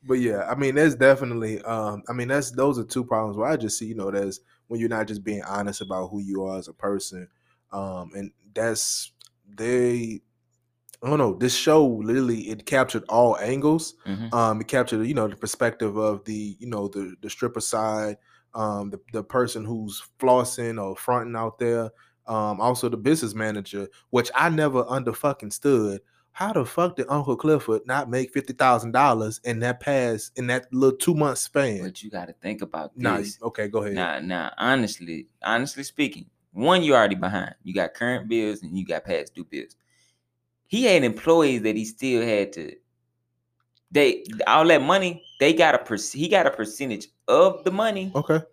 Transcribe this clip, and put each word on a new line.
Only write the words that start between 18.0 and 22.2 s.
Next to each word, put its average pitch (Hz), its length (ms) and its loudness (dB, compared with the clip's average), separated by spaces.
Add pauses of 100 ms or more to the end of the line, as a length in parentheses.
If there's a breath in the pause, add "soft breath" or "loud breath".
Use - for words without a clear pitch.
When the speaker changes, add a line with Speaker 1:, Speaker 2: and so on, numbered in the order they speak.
Speaker 1:
um, 104 360 -4
the, 98 100 -12 (120)
the 110 100 -6
person 117 440 -2
who's 110 360 -8 (160)
flossing 123 640 2
or 95 140 -8
fronting 120 400 -2
out 113 220 -6
there, 117 320 0 (360 soft breath)